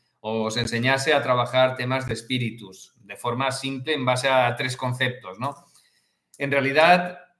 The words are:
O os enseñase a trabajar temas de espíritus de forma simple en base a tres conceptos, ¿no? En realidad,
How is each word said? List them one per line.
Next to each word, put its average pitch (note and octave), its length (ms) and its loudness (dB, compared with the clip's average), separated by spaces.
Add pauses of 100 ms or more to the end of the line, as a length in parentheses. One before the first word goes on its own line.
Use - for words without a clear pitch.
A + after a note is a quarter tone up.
(220)
O A2 220 -2
os A2 120 -2
enseñase C3 580 0
a C#3 80 4
trabajar B2+ 540 2
temas B2+ 320 -4
de A#2 60 -2
espíritus A2 840 -6
de - 200 -18
forma B2+ 340 -2
simple C3+ 420 -6
en C3 120 -4
base B2+ 240 2
a B2 260 4
tres B2+ 220 -4
conceptos, B2 600 -4
¿no? C#3 160 -6 (840)
En C3+ 140 -4
realidad, D#3 680 4 (200)